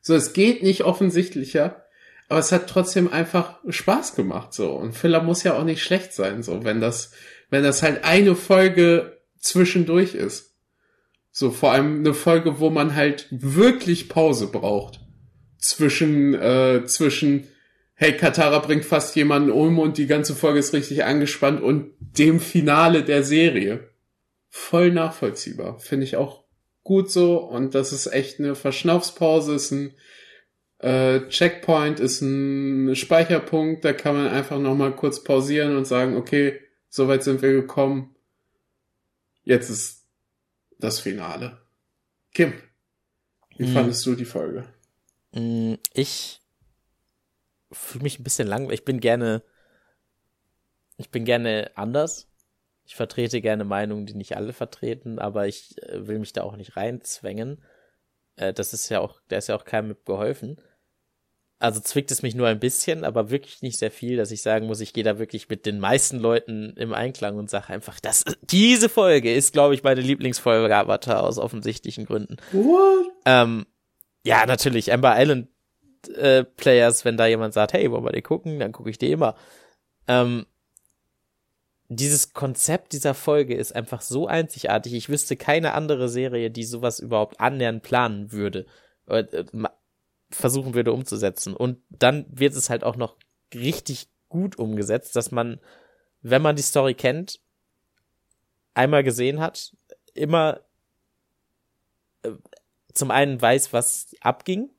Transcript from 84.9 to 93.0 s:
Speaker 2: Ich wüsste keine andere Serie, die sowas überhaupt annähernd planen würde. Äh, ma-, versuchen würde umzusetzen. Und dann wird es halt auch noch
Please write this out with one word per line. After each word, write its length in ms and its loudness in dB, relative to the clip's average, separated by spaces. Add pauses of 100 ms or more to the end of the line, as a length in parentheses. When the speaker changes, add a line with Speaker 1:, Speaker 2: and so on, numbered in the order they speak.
Speaker 2:
Ich 160 -8
wüsste 260 -4
keine 380 -2
andere 340 -2
Serie, 440 -4
die 120 -10
sowas 360 -6
überhaupt 420 -4
annähernd 400 -2
planen 500 -4
würde. 340 -8 (420)
Äh, 180 -2 (260)
ma-, 220 -8 (560)
versuchen 440 -4
würde 200 0
umzusetzen. 640 -6
Und 220 -4 (120)
dann 400 0
wird 260 0
es 140 -4
halt 140 -6
auch 120 -4
noch 220 -8 (360)